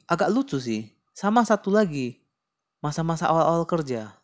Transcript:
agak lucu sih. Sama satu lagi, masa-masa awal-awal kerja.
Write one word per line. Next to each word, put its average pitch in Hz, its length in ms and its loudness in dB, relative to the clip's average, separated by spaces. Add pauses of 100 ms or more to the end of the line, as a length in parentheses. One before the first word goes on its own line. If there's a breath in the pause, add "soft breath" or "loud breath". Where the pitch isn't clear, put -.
agak 160 240 0
lucu 262 280 0
sih. 113 300 -4 (240)
Sama 220 320 2
satu 208 280 0
lagi, 151 480 0 (600)
masa-masa 165 480 -2
awal-awal 165 380 4
kerja. 131 600 -4